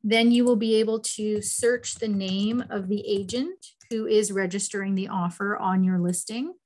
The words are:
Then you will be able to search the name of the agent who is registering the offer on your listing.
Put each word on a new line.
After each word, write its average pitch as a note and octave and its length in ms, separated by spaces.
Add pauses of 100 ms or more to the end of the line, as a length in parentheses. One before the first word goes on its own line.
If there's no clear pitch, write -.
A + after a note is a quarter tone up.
Then A3+ 300
you A#3+ 120
will B3 120
be A3 200
able A3 220
to G#3+ 420
search A#3+ 560
the A3 120
name G3+ 600
of G3 200
the G#3 180
agent A3+ 580 (240)
who A3 180
is G#3+ 260
registering G3 640
the F#3+ 120
offer F#3+ 480
on F#3 280
your F#3 160
listing. A3+ 540 (100)